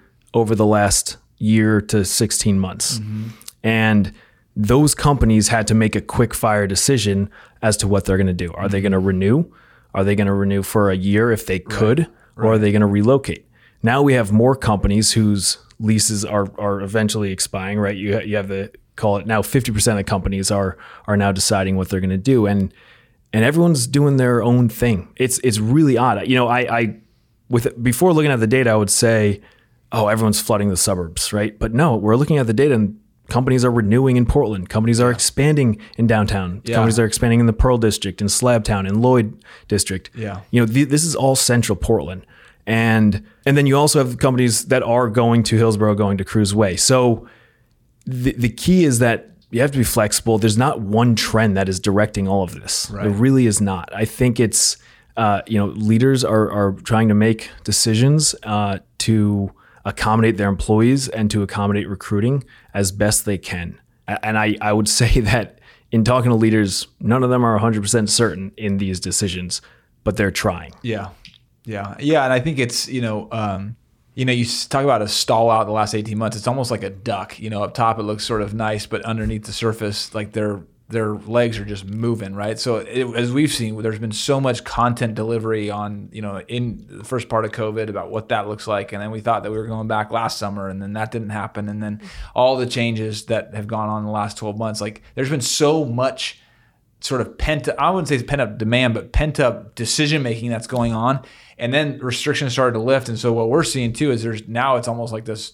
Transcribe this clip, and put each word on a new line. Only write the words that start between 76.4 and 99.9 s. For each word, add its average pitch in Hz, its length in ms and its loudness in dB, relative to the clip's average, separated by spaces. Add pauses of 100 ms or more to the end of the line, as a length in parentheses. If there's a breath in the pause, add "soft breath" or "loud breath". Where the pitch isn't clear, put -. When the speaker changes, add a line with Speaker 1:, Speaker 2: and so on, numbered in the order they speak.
Speaker 2:
almost 127 240 -2
like 95 100 -4
a 95 80 -8
duck, 98 480 -8
you 110 120 -10
know, 104 120 -6
up 92 120 -6
top 113 260 0
it - 20 -6
looks 104 220 -6
sort 110 180 -2
of 101 100 -6
nice, 107 340 -4
but - 160 -6
underneath 110 420 -6
the 107 80 -12
surface, 107 600 -6
like, 104 200 -8
their, 104 320 -4 (240)
their 107 260 -4
legs 110 460 -2
are 101 40 -8
just 98 220 -10
moving, 101 480 -4
right? 107 240 -6
So 117 200 -2
it, 123 360 -4
as 120 180 -2
we've 143 200 0
seen, 110 280 -6
there's 107 200 -4
been 113 100 -6
so 135 300 -2
much 127 240 -2
content 120 500 -2
delivery 110 560 -4
on, 104 420 -8
you 110 80 -14
know, 101 280 -10
in 120 420 -6
the 101 140 -18
first 117 240 -6
part 113 160 -2
of 107 80 -8
covid 110 360 -4
about 92 220 -8
what 107 200 -8
that 104 180 -2
looks 107 180 -10
like. 101 260 -4
And 101 80 -8
then 107 120 -8
we 110 80 -10
thought 107 240 -2
that 107 80 -6
we 110 40 -6
were 110 120 -6
going 110 180 -6
back 107 240 -2
last 113 280 -4
summer, 101 300 -8
and 95 140 -10
then 101 120 -10
that 110 180 -6
didn't 110 180 -8
happen. 104 380 -8
And 104 120 -8
then 104 220 -8 (320 loud breath)
all 127 220 2
the 127 100 -2
changes 110 600 -4
that 107 280 -4
have 104 140 -8
gone 107 200 -4
on 107 120 -4
in 107 60 -8
the 107 60 -6
last 104 240 -6
twelve 107 220 -8
months, 110 220 -6
like, 104 220 -10 (120)
there's 131 160 -4
been 151 100 -2
so 151 440 0
much 123 560 -4 (600 soft breath)
sort 127 200 -4
of - 180 -8
pent, 151 300 -2 (100)
I 151 120 0
wouldn't 185 180 -2
say 147 80 0
it's 117 80 -4
pent 139 160 -4
up 104 180 -4
demand, 117 360 0
but - 180 -8
pent 151 280 0
up 120 340 -2
decision 147 480 -2